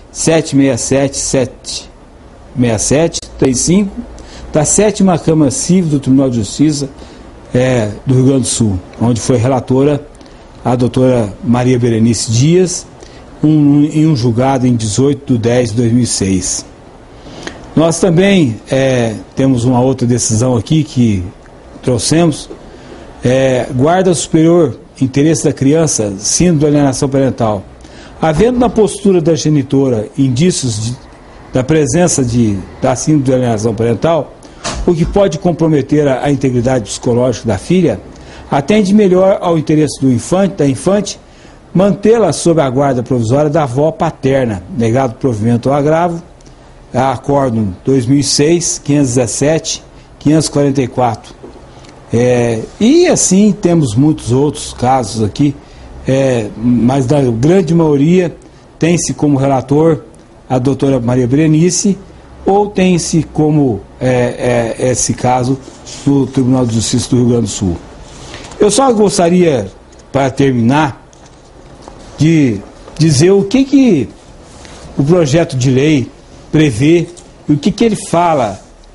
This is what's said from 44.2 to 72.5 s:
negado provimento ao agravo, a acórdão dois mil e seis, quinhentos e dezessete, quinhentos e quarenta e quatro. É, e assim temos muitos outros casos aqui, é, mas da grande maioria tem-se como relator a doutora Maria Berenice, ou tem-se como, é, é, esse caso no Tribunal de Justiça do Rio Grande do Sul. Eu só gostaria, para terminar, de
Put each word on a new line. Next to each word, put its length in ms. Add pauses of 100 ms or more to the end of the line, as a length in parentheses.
negado 380
provimento 540
ao 60
agravo, 460 (720)
a 200
acórdão 560 (160)
dois 200
mil 140
e 40
seis, 600
quinhentos 280
e 40
dezessete, 680 (360)
quinhentos 280
e 40
quarenta 300
e 60
quatro. 460 (800)
É, 460 (180)
e 300
assim 460
temos 420
muitos 380
outros 400
casos 500
aqui, 320 (500)
é, 420 (100)
mas 480
da 160
grande 520
maioria 600 (420)
tem-se 360
como 240
relator 640 (480)
a 100
doutora 400
Maria 260
Berenice, 720 (480)
ou 220
tem-se 640
como, 480 (220)
é, 760
é, 120
esse 240
caso 440 (480)
no 220
Tribunal 380
de 100
Justiça 360
do 60
Rio 100
Grande 160
do 40
Sul. 300 (800)
Eu 100
só 220
gostaria, 800 (400)
para 180
terminar, 800 (1120)
de 420 (380)